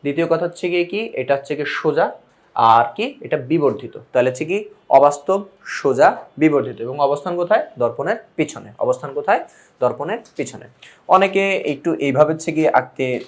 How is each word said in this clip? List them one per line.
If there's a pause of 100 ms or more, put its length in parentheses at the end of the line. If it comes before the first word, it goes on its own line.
দ্বিতীয়
কথা
হচ্ছে
গিয়ে
কি, (200)
এটা
হচ্ছে
কি (140)
সোজা, (680)
আর (100)
কি (200)
এটা (140)
বিবর্ধিত, (180)
তাহলে
হচ্ছে
কি (400)
অবাস্তব, (400)
সোজা, (340)
বিবর্ধিত।
এবং (100)
অবস্থান
কোথায়, (200)
দর্পণের (200)
পিছনে। (160)
অবস্থান
কোথায়, (420)
দর্পণের (180)
পিছনে। (500)
অনেকে (280)
একটু (160)
এইভাবে
হচ্ছে
গিয়ে (100)
আঁকতে (220)